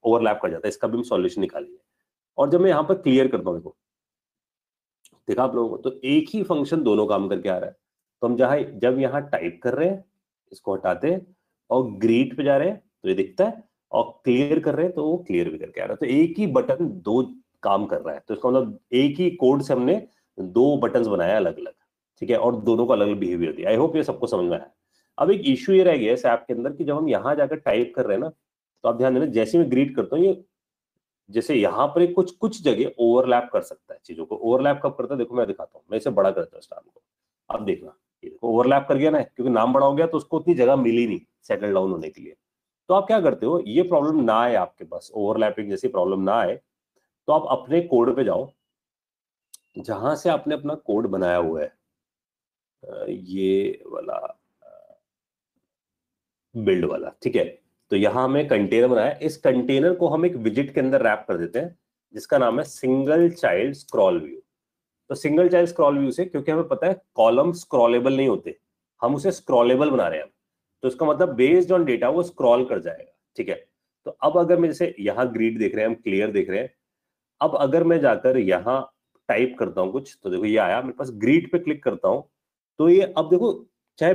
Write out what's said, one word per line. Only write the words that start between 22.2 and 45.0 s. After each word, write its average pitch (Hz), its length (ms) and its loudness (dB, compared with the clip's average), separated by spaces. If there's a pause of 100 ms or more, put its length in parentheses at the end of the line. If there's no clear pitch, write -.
ठीक 123 100 -4
है, 117 60 2
और 117 200 0
दोनों 113 300 2
को 127 60 2
अलग-अलग 104 260 0
behavior 87 340 -2
दिया। 87 180 -4
I 113 60 2
hope 147 200 0
ये 151 80 0
सबको 120 220 -6
समझ 90 240 -2
में 85 80 -2
आया। - 120 -18 (480)
अब 160 120 4
एक 202 140 0
issue 262 280 0
ये 190 100 8
रह 175 140 4
गया 113 160 0
इस 127 120 0
ऐप 117 240 2
के 131 60 -4
अंदर 127 180 -6
कि 151 120 -8
जब 143 120 -2
हम 156 120 -2
यहाँ 123 280 0
जाकर 147 200 0
type 120 400 -2
कर 123 100 -2
रहे 101 100 0
हैं 131 80 -4
ना, 160 40 -6 (540)
तो 117 60 0
आप 117 80 0
ध्यान 131 180 2
देना, 147 120 2
जैसे 113 320 0
मैं 151 120 2
greet 139 260 0
करता 113 200 -2
हूँ, 170 80 4
ये 190 200 0 (840)
जैसे 113 240 -2
यहाँ 107 320 2
पर 175 260 2
कुछ, 180 180 0
कुछ - 320 -6
जगह 127 360 0
overlap 120 540 2
कर - 80 0
सकता - 340 -12
है - 100 -20
चीजों 82 220 -14
को। 104 100 -8
Overlap 135 460 0
कब 139 120 -2
करता 127 200 -6
है, 135 40 -4
देखो 120 160 -6
मैं 120 120 0
दिखाता - 320 -10
हूँ, - 120 -20
मैं 110 80 -4
इसे 95 120 -4
बड़ा 95 200 2
करता - 260 -6
हूँ - 60 -20
स्टार - 200 -20 (120)
को, - 80 -20 (480)
अब 107 140 -8
देखना, 85 320 -6 (280)
ये - 60 -16
देखो - 180 -8
overlap 127 400 2
कर 143 80 2
गया 151 140 2
ना, 147 120 2
क्योंकि 127 280 -6
नाम 120 220 2
बड़ा 139 140 4
हो 139 80 2
गया, 160 120 2
तो 165 100 -4
उसको 156 220 -4
उतनी 170 160 2
जगह 131 220 4
मिली 120 300 2
नहीं 92 140 -4 (220)
settle 101 320 -4
down 95 160 0
होने 80 200 -8
के - 100 -20
लिए। - 160 -20 (520)
तो 180 60 2
आप 196 120 2
क्या 220 140 2
करते 127 260 0
हो, 170 200 0
ये 131 160 2
problem 156 380 2
ना 113 200 2
आए 120 140 2
आपके 92 300 -4
पास, 87 300 -16